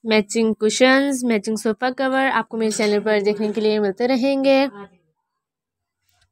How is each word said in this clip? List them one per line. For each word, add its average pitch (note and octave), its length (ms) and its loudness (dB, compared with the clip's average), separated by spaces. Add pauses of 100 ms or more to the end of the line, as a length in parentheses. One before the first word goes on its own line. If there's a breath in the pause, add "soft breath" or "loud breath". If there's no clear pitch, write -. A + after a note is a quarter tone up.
मैचिंग A3 500 0
कुशन्स, B3+ 680 2
मैचिंग A3 340 -2
सोफ़ा A#3+ 340 -4
कवर C4+ 360 -2
आपको A3+ 280 -2
मेरे A3 160 -2
चैनल G#3 280 0
पर G#3+ 220 0
देखने G#3 300 -2
के A3 80 -4
लिए G#3+ 200 0
मिलते G#3 260 -2
रहेंगे। C4+ 560 2 (1700)